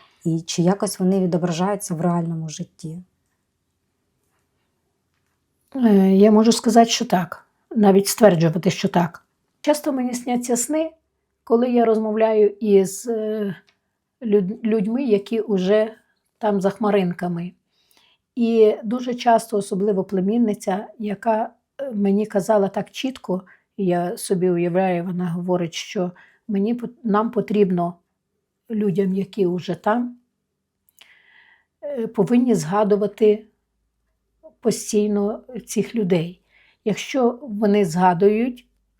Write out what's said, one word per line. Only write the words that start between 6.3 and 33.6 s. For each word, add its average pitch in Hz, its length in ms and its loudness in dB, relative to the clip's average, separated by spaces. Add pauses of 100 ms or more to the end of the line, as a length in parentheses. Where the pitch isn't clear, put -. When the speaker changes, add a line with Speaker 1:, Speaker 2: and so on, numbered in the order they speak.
Speaker 2:
можу 220 200 6
сказати, 233 380 4
що 233 160 -4
так, - 400 -4 (300)
навіть 202 320 4
стверджувати, 170 640 2
що - 160 -2
так. - 380 -2 (360)
Часто 302 300 0
мені 254 220 -4
сняться 240 440 -4
сни, 311 340 -4 (520)
коли 240 280 2
я 240 140 4
розмовляю 220 640 2
із, 196 580 0
е, 214 480 -4 (680)
люд-, 208 420 0
людьми, 220 400 -2
які 220 360 0
уже 214 560 0 (420)
там 208 240 -2
за 190 80 2
хмаринками. 180 840 -2 (840)
І 226 480 4
дуже 247 300 -4
часто, 226 440 0
особливо 196 460 -2
племінниця, 202 840 -2 (120)
яка, 214 500 -2 (280)
е, 554 140 -8
мені 202 340 0
казала 202 420 0
так 196 240 -8
чітко, 196 520 -8 (340)
і 196 80 -2
я 175 320 -2
собі 185 320 -2
уявляю, 175 540 0
вона 180 260 -6
говорить, 175 440 -4
що 180 380 -6 (360)
мені 208 260 -2
пот-, 240 300 -10
нам 220 280 0
потрібно, 190 600 0 (760)
людям, 196 440 -2
які 190 340 -4
вже 175 280 -6
там, 240 420 -4 (1700)
е, 262 240 -6
повинні 233 480 2
згадувати 208 920 2 (1120)